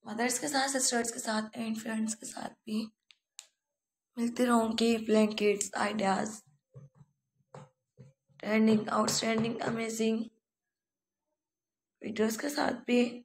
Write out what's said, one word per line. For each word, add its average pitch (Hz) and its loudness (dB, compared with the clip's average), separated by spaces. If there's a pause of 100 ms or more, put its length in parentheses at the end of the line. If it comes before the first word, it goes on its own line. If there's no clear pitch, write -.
Mothers 233 -2
के - -4
साथ, 277 0
sisters 247 0
के - -8
साथ 220 -4
and 226 -4
friends 220 -4
के - -18
साथ - -10
भी 214 -6 (1400)
मिलती 233 0
रहूँगी 233 4 (100)
Blankets, 214 2
ideas, 208 0 (2000)
ट्रेंडिंग, 220 4
outstanding, 226 0
amazing 226 0 (1800)
वीडियोज़ 214 -2
के 294 -2
साथ 294 -2
भी। 240 4 (240)